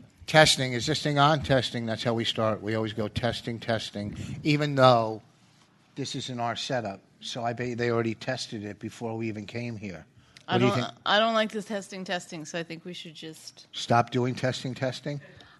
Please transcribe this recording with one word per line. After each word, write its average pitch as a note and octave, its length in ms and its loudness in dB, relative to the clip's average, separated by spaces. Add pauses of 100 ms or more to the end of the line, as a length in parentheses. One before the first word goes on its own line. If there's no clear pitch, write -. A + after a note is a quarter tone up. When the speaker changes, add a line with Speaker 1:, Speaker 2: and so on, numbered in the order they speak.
(260)
Speaker 1:
testing. C#3 480 6
Is A#2 140 -2
this D3+ 160 0
thing D3 160 2
on? D3 240 6
Testing. A#2+ 420 2
That's A2+ 180 -4
how A#2 120 2
we A2+ 100 0
start. A2 380 0
We G#2+ 120 -2
always A2 180 -2
go A2 140 -2
testing, A#2 520 -4
testing, G#2 580 -4 (260)
even D3 320 2
though A#2 460 6 (760)
this C3+ 200 -8
isn't B2+ 240 -8
our A#2 160 -2
setup. G#2+ 440 -4 (220)
So - 220 -8
I A#2+ 100 -2
bet A#2+ 240 -4
they A#2+ 140 2
already A#2 240 2
tested A#2+ 500 -6
it G#2 140 -10
before A2+ 360 -8
we A2+ 120 -4
even G#2+ 180 -6
came A#2 320 -8
here. F#2 280 -12 (420)
Speaker 2:
I E3 80 -2
Speaker 1:
What - 40 4
do B2 60 6
you B2 60 6
Speaker 2:
don't, B2 100 0
Speaker 1:
think? A#2+ 120 -6 (120)
Speaker 2:
I G3+ 140 4
don't A3+ 160 2
like G#3+ 160 2
this G#3+ 140 -8
testing, G3 380 -8
testing, F3 420 -6
so F3 140 -8
I E3 40 -4
think E3 200 -12
we F3+ 100 -12
should E3 200 -14
just - 600 -16
Speaker 1:
Stop A#2 360 2
doing B2 260 0
testing, B2+ 380 -4
testing? C#3+ 480 -6 (380)